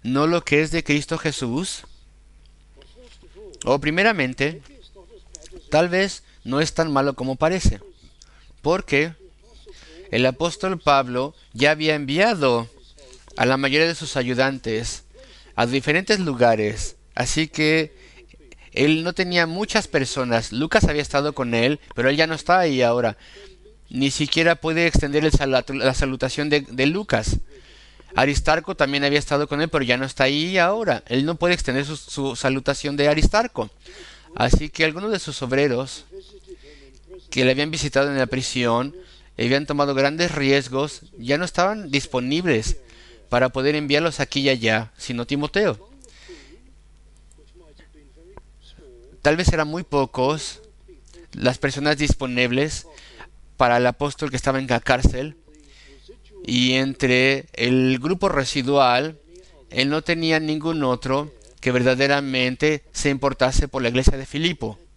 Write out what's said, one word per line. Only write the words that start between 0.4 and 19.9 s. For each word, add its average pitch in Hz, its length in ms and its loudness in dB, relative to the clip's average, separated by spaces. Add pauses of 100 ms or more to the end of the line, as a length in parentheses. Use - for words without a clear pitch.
que 160 180 4
es 156 80 -2
de 165 140 -2
Cristo 151 340 -2
Jesús. 139 640 -4 (1800)
O 131 140 0
primeramente, 151 800 -2 (1080)
tal 165 180 4
vez 185 360 -2 (200)
no 131 160 -2
es 160 140 -2
tan 160 180 0
malo 139 220 2
como 131 220 -4
parece, 185 440 0 (800)
porque 160 540 0 (960)
el 127 160 0
apóstol 165 540 -2
Pablo 135 540 0 (180)
ya 135 180 2
había 156 240 0
enviado 143 720 0 (680)
a 117 100 2
la 131 100 4
mayoría 139 300 2
de 165 80 -2
sus 147 220 -8
ayudantes 123 880 -2 (500)
a 120 120 0
diferentes 156 520 0
lugares, 117 760 0 (180)
así 156 340 -2
que 156 500 0 (720)
él 156 300 2
no 175 120 -4
tenía 175 340 0
muchas 202 400 -2
personas. 123 640 -2